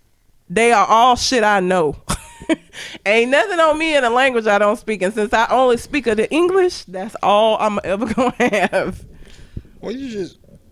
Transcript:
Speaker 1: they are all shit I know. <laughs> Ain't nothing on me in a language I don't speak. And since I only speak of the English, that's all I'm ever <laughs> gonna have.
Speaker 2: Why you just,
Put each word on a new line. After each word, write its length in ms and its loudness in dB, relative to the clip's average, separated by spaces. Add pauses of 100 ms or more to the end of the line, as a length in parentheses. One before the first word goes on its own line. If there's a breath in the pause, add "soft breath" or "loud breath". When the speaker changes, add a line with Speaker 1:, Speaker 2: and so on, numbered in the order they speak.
(480)
Speaker 1:
they 260 0
are 120 4
all 300 4
shit 280 0
I 160 2
know. 420 0
<laughs> 40 -20 (1000 loud breath)
Ain't 240 2
nothing 300 2
on 180 4
me 180 -2
in 80 2
a 60 0
language 380 0
I 100 2
don't 200 2
speak. 260 -6
And 100 -2
since 200 -2
I 180 2
only 260 2
speak 300 -6
of 100 0
the 140 -2
English, 540 0
that's 360 -12
all 380 2
I'm 240 -2
ever 220 -4
<laughs> 80 -6
gonna 200 -2 (340)
have. 380 -6 (760 loud breath)
Speaker 2:
Why 120 -10
you 180 -10
just, 280 -10 (340)